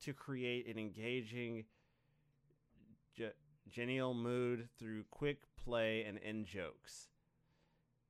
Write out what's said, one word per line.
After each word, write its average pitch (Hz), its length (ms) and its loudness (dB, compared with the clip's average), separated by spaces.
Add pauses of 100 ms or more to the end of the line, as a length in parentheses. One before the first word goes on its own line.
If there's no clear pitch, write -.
to 143 120 -4
create 123 540 0
an 110 100 -4
engaging, 113 880 -2 (1500)
ge-, 107 180 -2 (340)
genial 127 460 2
mood 120 640 2
through 110 280 -4
quick 143 500 -2
play 113 480 4
and 104 160 -4
in-jokes." 101 880 -4 (1000)